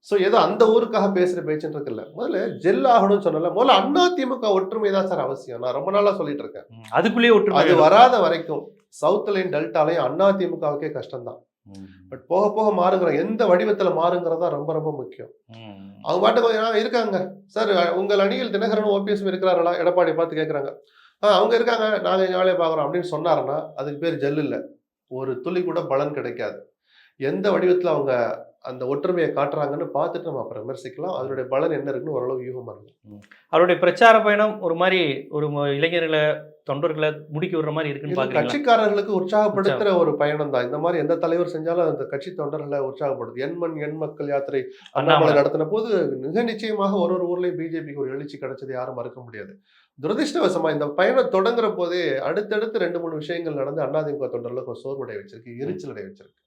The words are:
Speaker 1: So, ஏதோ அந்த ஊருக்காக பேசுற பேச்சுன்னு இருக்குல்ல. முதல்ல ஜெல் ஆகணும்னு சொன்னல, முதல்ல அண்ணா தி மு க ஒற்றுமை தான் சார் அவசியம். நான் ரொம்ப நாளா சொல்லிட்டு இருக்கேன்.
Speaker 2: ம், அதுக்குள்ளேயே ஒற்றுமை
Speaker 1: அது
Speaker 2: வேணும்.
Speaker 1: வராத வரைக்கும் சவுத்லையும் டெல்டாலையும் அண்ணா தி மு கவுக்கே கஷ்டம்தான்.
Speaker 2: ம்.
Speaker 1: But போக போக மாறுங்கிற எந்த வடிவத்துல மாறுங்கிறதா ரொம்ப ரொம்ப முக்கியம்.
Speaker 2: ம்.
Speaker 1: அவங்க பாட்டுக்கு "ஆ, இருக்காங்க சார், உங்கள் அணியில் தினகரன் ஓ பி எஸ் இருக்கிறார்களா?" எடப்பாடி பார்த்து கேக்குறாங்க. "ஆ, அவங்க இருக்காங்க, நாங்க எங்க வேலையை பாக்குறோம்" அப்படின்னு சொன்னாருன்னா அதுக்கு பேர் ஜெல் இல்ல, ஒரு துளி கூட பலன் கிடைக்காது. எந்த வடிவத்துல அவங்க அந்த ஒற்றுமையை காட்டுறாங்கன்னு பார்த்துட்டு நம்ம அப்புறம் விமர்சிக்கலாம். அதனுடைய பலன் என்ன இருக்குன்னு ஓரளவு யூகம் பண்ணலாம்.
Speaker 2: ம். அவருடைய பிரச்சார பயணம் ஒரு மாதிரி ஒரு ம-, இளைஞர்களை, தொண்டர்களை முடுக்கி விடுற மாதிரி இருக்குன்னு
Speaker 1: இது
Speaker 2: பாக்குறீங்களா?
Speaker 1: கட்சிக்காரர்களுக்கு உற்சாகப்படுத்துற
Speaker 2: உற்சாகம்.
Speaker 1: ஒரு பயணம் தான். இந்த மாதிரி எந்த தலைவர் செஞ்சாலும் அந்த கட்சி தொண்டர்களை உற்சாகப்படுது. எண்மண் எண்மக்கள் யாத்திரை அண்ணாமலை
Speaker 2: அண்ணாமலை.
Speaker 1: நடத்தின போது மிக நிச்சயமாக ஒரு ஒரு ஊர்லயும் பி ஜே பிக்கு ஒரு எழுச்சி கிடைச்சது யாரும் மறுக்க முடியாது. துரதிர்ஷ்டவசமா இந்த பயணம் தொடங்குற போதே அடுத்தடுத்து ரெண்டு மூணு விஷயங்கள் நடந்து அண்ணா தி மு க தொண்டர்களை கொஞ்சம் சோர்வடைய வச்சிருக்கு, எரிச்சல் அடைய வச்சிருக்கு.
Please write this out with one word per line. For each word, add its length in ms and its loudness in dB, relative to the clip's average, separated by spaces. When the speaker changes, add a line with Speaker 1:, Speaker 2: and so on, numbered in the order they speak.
Speaker 1:
So, 180 2
ஏதோ 200 6
அந்த 260 6
ஊருக்காக 420 4
பேசுற 400 2
பேச்சுன்னு 300 -4
இருக்குல்ல. 280 -8
முதல்ல 400 -4
ஜெல் 280 0
ஆகணும்னு 400 6
சொன்னல, 300 0
முதல்ல 200 6
அண்ணா 340 4
தி 180 -2
மு 120 -4
க 140 0
ஒற்றுமை 380 0
தான் 160 0
சார் 120 -2
அவசியம். 420 -6
நான் 120 -4
ரொம்ப 180 -4
நாளா 220 2
சொல்லிட்டு 300 -6
இருக்கேன். 260 -14
Speaker 2:
ம், 260 -16
அதுக்குள்ளேயே 380 4
ஒற்றுமை 240 4
Speaker 1:
அது 80 6
Speaker 2:
வேணும். 160 6
Speaker 1:
வராத 400 10
வரைக்கும் 480 0
சவுத்லையும் 440 0
டெல்டாலையும் 540 0
அண்ணா 260 4
தி 180 0
மு 120 -4
கவுக்கே 300 -4
கஷ்டம்தான். 480 -12
Speaker 2:
ம். 520 -20
Speaker 1:
But 40 -16
போக 240 4
போக 200 2
மாறுங்கிற 460 2
எந்த 280 0
வடிவத்துல 460 4
மாறுங்கிறதா 460 0
ரொம்ப 240 -4
ரொம்ப 200 -4
முக்கியம். 360 -12
Speaker 2:
ம். 560 -20
Speaker 1:
அவங்க 240 2
பாட்டுக்கு 320 4
"ஆ, 180 0
இருக்காங்க 560 0
சார், 460 2
உங்கள் 260 2
அணியில் 320 0
தினகரன் 320 0
ஓ 200 2
பி 100 -2
எஸ் 120 -2
இருக்கிறார்களா?" 500 2
எடப்பாடி 400 2
பார்த்து 220 -2
கேக்குறாங்க. 380 -4
"ஆ, 60 4
அவங்க 260 4
இருக்காங்க, 440 2
நாங்க 260 2
எங்க 140 -2
வேலையை 280 2
பாக்குறோம்" 160 0
அப்படின்னு 280 -4
சொன்னாருன்னா 680 -2
அதுக்கு 220 -8
பேர் 180 -2
ஜெல் 220 -2
இல்ல, 240 -4
ஒரு 340 -8
துளி 240 -4
கூட 180 -4
பலன் 300 -2
கிடைக்காது. 600 -8
எந்த 340 -2
வடிவத்துல 360 2
அவங்க 560 0
அந்த 260 -10
ஒற்றுமையை 460 0
காட்டுறாங்கன்னு 640 -2
பார்த்துட்டு 280 -4
நம்ம 180 -8
அப்புறம் 280 -10
விமர்சிக்கலாம். 480 -10
அதனுடைய 320 -6
பலன் 220 0
என்ன 200 -4
இருக்குன்னு 200 -6
ஓரளவு 340 -4
யூகம் 200 -10
பண்ணலாம். 360 -18
Speaker 2:
ம். 180 -20
அவருடைய 320 4
பிரச்சார 400 8
பயணம் 400 2
ஒரு 140 -2
மாதிரி 560 0
ஒரு 180 -4
ம-, 280 -2
இளைஞர்களை, 440 0
தொண்டர்களை 600 -2
முடுக்கி 240 -4
விடுற 160 -2
மாதிரி 160 -4
இருக்குன்னு 280 -6
Speaker 1:
இது 60 0
Speaker 2:
பாக்குறீங்களா? 200 0
Speaker 1:
கட்சிக்காரர்களுக்கு 800 2
உற்சாகப்படுத்துற 540 0
Speaker 2:
உற்சாகம். 220 2
Speaker 1:
ஒரு 200 2
பயணம் 340 -2
தான். 140 0
இந்த 140 -6
மாதிரி 240 -2
எந்த 140 0
தலைவர் 300 0
செஞ்சாலும் 420 -2
அந்த 160 -4
கட்சி 260 -8
தொண்டர்களை 480 -6
உற்சாகப்படுது. 560 -6
எண்மண் 420 -6
எண்மக்கள் 500 -8
யாத்திரை 380 -4
அண்ணாமலை 440 4
Speaker 2:
அண்ணாமலை. 60 6
Speaker 1:
நடத்தின 280 0
போது 360 0
மிக 360 -4
நிச்சயமாக 540 -2
ஒரு 280 -2
ஒரு 20 -4
ஊர்லயும் 300 -4
பி 120 -8
ஜே 100 -6
பிக்கு 180 -12
ஒரு 140 -6
எழுச்சி 300 -12
கிடைச்சது 320 -10
யாரும் 220 -8
மறுக்க 260 -12
முடியாது. 400 -16
துரதிர்ஷ்டவசமா 720 0
இந்த 160 -2
பயணம் 420 2
தொடங்குற 440 0
போதே 440 -2
அடுத்தடுத்து 600 -4
ரெண்டு 220 -2
மூணு 160 -6
விஷயங்கள் 380 -6
நடந்து 280 -4
அண்ணா 200 -2
தி 100 -4
மு 60 -6
க 80 -4
தொண்டர்களை 380 -8
கொஞ்சம் 180 -12
சோர்வடைய 380 -10
வச்சிருக்கு, 380 -18
எரிச்சல் 320 -8
அடைய 180 -12
வச்சிருக்கு. 380 -20